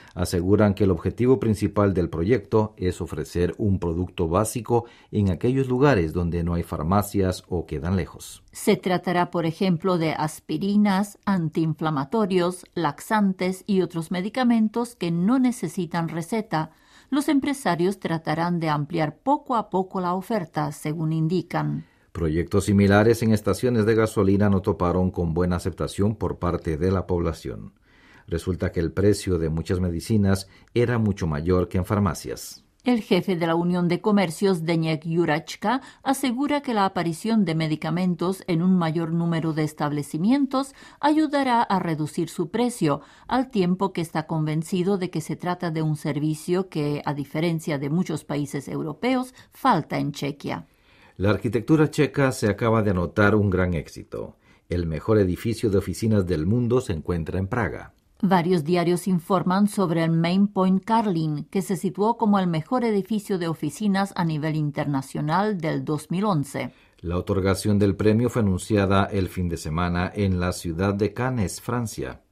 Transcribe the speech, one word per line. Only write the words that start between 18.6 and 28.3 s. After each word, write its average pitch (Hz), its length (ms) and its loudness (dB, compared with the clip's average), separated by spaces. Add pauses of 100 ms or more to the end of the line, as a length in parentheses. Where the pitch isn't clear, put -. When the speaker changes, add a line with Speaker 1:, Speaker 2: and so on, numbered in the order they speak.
Speaker 2:
ampliar 147 480 -2
poco 277 360 -2
a 214 160 -2
poco 190 300 -2
la 180 140 -2
oferta, 170 580 -4
según 156 400 -4
indican. 160 760 -2 (240)
Speaker 1:
Proyectos 85 540 0
similares 104 580 6
en 110 100 4
estaciones 107 540 2
de 113 80 4
gasolina 104 560 4
no 95 100 4
toparon 90 520 0
con 85 220 -2
buena 90 200 2
aceptación 92 600 -2
por 82 240 -4
parte 85 360 -2
de 90 140 0
la 92 160 0
población. 78 680 -4 (520)
Resulta 87 460 -4